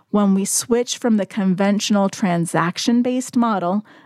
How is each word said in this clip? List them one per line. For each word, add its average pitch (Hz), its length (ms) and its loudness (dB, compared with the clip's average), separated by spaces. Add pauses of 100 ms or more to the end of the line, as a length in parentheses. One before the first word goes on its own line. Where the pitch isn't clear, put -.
(120)
when 202 240 4
we 196 100 0
switch - 540 -2
from 226 180 2
the 190 80 0
conventional 196 840 0
transaction-based 190 1300 -2
model 208 480 0 (220)